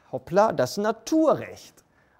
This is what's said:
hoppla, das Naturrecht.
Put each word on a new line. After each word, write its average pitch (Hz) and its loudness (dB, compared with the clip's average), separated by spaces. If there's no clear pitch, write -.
hoppla, 180 0
das 131 -2
Naturrecht. 220 -2